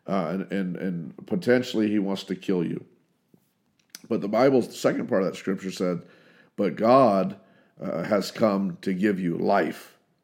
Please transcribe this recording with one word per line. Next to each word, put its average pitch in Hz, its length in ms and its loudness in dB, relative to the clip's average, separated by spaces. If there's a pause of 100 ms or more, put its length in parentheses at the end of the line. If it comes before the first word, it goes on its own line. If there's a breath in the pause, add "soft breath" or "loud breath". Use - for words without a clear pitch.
uh, 92 240 0
and, 95 200 -6
and, 92 260 -2
and 85 500 -8
potentially 110 640 0
he 104 100 0
wants 95 260 -2
to 95 100 -6
kill 90 280 -2
you. - 200 -6 (1300)
But 107 120 0
the 101 60 -4
Bible's 120 500 4
second - 300 0
part 98 160 2
of 87 80 0
that - 60 -8
scripture 95 340 -4
said, 90 300 -2 (560 soft breath)
"But 98 180 0
God, 104 640 4 (440 soft breath)
uh, 87 220 -4
has 95 280 0
come 98 500 0
to 98 120 -2
give 92 260 0
you 85 180 -2
life." 92 600 0 (260)